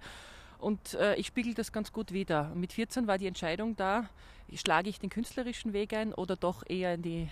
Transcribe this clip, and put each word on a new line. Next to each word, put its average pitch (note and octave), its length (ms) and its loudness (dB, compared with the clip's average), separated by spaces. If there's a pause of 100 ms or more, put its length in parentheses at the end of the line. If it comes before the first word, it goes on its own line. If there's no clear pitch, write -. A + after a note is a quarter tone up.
(580)
Und, - 360 -2
äh, G3+ 220 6
ich G#3 100 0
spiegel A#3+ 260 -2
das G#3+ 200 -4
ganz G#3+ 200 -4
gut - 180 -4
wider. D#3+ 440 2
Mit F3 180 -2
vierzehn A3+ 340 0
war G3 120 6
die G3 80 -2
Entscheidung F#3 500 0
da, G3+ 320 4 (460)
schlage F3 340 4
ich G3+ 100 -4
den F#3+ 120 -6
künstlerischen A#3 640 -4
Weg G#3 180 0
ein A3 220 0
oder F3+ 220 -2
doch - 300 0
eher F3+ 280 2
in E3+ 80 -2
die, E3 300 -2